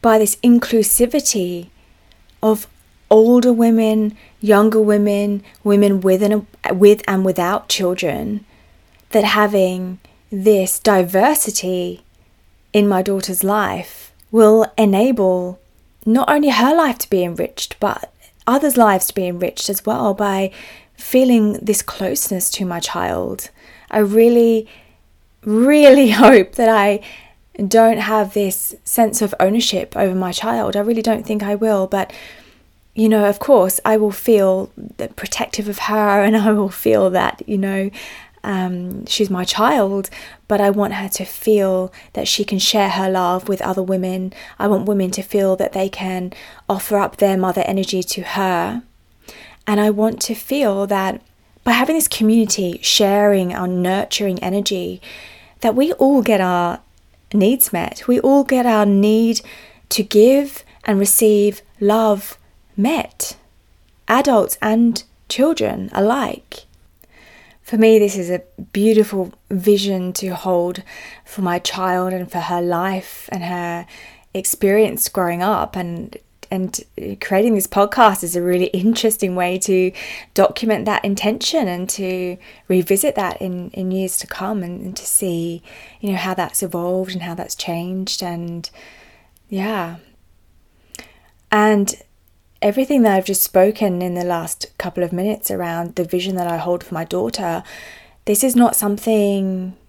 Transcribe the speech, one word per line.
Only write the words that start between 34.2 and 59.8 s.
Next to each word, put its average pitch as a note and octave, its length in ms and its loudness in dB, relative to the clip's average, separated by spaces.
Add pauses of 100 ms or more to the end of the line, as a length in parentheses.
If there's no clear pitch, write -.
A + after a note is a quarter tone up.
the - 100 -8
protective - 600 -8
of G3+ 120 -8
her, G#3 420 0
and G#3+ 140 4
<laughs> - 0 -
I G#3+ 160 2
will G#3 160 0
feel F#3+ 420 2
that, - 360 -2
you G#3 120 -4
know, G3 320 -4 (560)
um, F#3 600 -6
she's G3+ 220 -2
my F#3 160 -2
child, G3+ 640 0 (380)
but G#3 140 0
I G3+ 100 4
want G3+ 240 -2
her G3 140 -8
to - 160 -8
feel F#3+ 680 0 (200)
that - 160 -6
she - 160 -2
can G3 160 -4
share G3 300 0
her F#3+ 200 -2
love F#3 380 -2
with F#3+ 120 -2
other F#3+ 220 -4
women. F#3 500 -4 (240)
I G3+ 120 -2
want G3+ 180 0
women G3 260 0
to G3 100 -8
feel F#3+ 340 0
that - 160 -4
they F#3+ 160 -2
can F#3 440 -8 (360)
offer G3 280 -4
up G3 200 0
their G3 200 2
mother F#3 260 0
energy F#3 420 -2
to - 180 -8
her. F#3+ 600 -4 (840)
And G#3 140 0
I G#3+ 100 2
want G#3+ 320 -2
to A#3 140 -6
feel G#3 500 -2
that F#3+ 340 -4 (440)
by A#3+ 80 0
having C4 240 0
this D#4 100 -2
community G#3+ 760 0
sharing G3 720 2
our F3+ 140 -4
nurturing F#3 720 -2
energy, F#3 640 -4 (580)
that A3+ 140 0
we C#4+ 200 2
all C4+ 280 4
get G#3 180 2
our F3 400 -2 (540)
needs G#3+ 380 2
met. - 340 -6
We B3 140 2
all C#4 240 4
get B3+ 200 0
our A3 220 2
need G#3+ 540 2 (480)